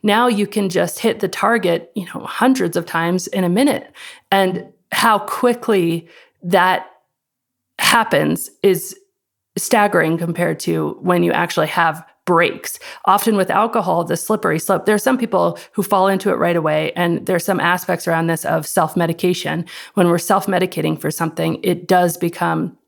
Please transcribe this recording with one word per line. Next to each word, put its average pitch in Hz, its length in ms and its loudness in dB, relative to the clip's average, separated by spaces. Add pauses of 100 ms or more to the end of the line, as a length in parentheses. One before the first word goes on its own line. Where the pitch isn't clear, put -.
Now 214 260 2
you 208 200 0
can 202 200 -2
just 175 300 -2
hit 226 220 -2
the 190 80 -2
target, 185 680 0
you 180 180 -10
know, - 80 -10
hundreds 233 540 2
of 170 120 -2
times 170 400 -2
in 190 160 -2
a 175 60 2
minute. 240 440 0 (380)
And 190 340 0 (260)
how 220 280 2
quickly 202 920 0 (320)
that 180 460 2 (920)
happens 170 720 0 (140)
is - 340 0 (600)
staggering 175 600 2
compared 165 440 -2
to 160 400 -2
when 175 200 2
you 170 100 2
actually 165 360 0
have 165 360 0 (220)
breaks. - 540 0 (260)
Often 202 300 4
with 185 140 0
alcohol, 185 540 0
the 165 140 -2
slippery 165 420 0
slope, - 260 -2
there 214 100 4
are 208 40 2
some 262 180 0
people 175 400 0 (160)
who 202 100 -2
fall 190 240 2
into 196 220 0
it - 60 0
right 170 200 0
away, 156 380 0
and 170 320 -2
there's 180 180 0
some 185 160 -2
aspects 175 480 -2
around 165 200 0
this 165 180 -2
of 160 220 -2
self-medication. 170 1000 -2 (300)
When 180 120 4
we're 170 100 4
self-medicating 180 840 0
for 156 120 -4
something, 160 520 -4
it 175 240 -2
does 180 300 4
become 170 600 -4 (100)